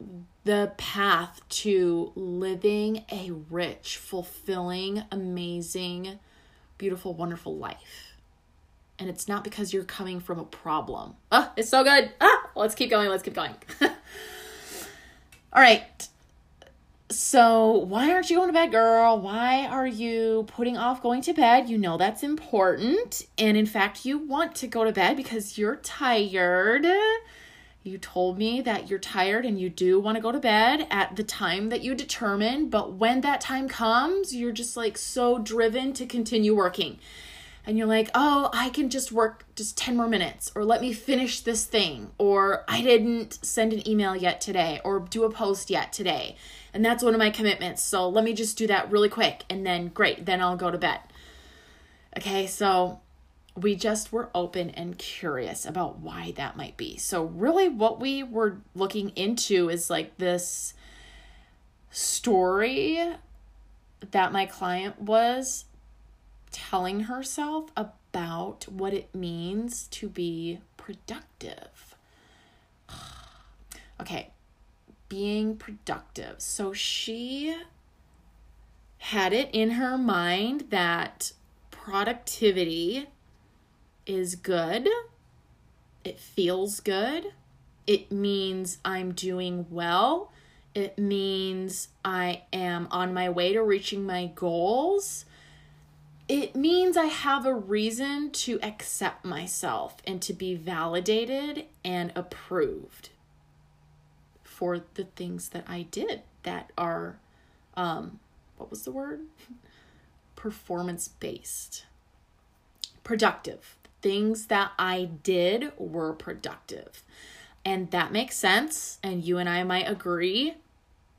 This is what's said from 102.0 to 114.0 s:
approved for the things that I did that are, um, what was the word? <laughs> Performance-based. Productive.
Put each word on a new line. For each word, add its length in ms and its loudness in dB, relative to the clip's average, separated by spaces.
approved 920 -6
for 380 -4
the 80 -8
things 460 -12
that 180 -12
I 160 -10
did 400 -8
that 360 -10
are, 420 -6
um, 420 -6
what 140 -16
was 120 -12
the 80 -10
word? 300 -10
<laughs> 80 -20
Performance-based. 1500 -10
Productive. 760 -2